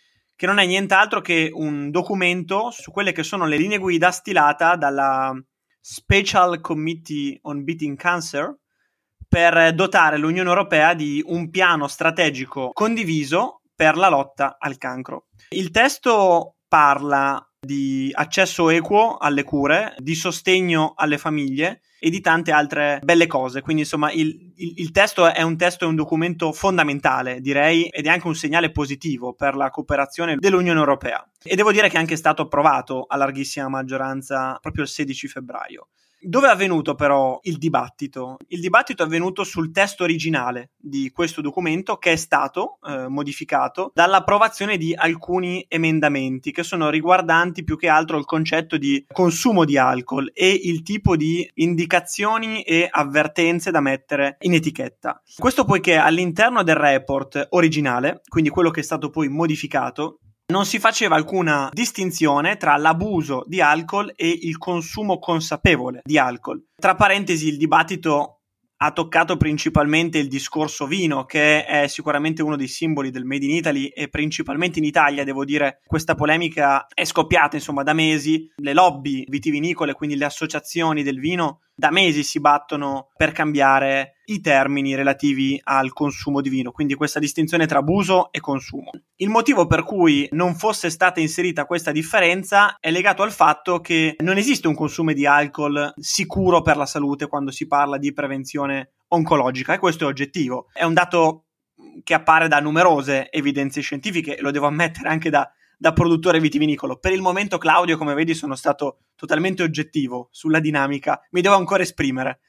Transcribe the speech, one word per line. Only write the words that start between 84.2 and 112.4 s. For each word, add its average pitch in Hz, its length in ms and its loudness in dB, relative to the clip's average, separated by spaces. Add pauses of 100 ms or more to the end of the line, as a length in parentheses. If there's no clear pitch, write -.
i 208 120 -6
termini 139 540 2
relativi 139 680 0
al 135 300 0
consumo 143 480 -4
di 135 80 -4
vino, 131 220 -4
quindi 143 240 -4
questa 147 240 -2
distinzione 160 480 -2
tra 147 120 0
abuso 180 520 2
e - 80 -8
consumo. 139 500 -8 (280)
Il 196 120 -2
motivo 226 380 2
per 160 160 2
cui 156 480 2
non 170 240 -2
fosse 208 340 -2
stata 175 300 0
inserita 160 460 -2
questa 165 260 -4
differenza 185 880 2
è 160 100 -4
legato 180 320 2
al 190 100 0
fatto 170 480 2
che 160 400 0
non 185 180 0
esiste 214 300 0
un 156 60 2
consumo 156 400 -2
di 143 140 0
alcol 147 720 0
sicuro 180 640 0
per 156 140 4
la 139 100 -4
salute 143 400 -4
quando 139 240 -6
si 143 160 -10
parla 143 320 0
di 143 120 -4
prevenzione 139 800 -6 (160)
oncologica, 151 680 0
e - 20 -2
questo 165 280 -2
è - 20 0
oggettivo. 135 640 -6
È - 100 -4
un 165 120 0
dato 170 500 2 (580)
che 165 120 0
appare 160 320 6
da 147 120 4
numerose 147 720 2
evidenze 139 520 -2
scientifiche, 170 580 -6
lo 139 100 -4
devo 143 160 0
ammettere 160 440 -2
anche 160 200 -2
da, 143 200 4 (280)
da 160 160 2
produttore 165 460 4
vitivinicolo. 147 580 0
Per 185 160 -2
il 190 80 0
momento, 190 380 -2
Claudio, 165 380 4
come 147 180 -2
vedi, 165 180 0
sono 151 220 -6
stato 143 420 -2 (200)
totalmente 180 460 -2
oggettivo 151 680 -4
sulla 156 300 0
dinamica, 143 600 -2 (120)
mi 180 100 0
devo 196 140 4
ancora 185 260 2
esprimere. 131 680 -4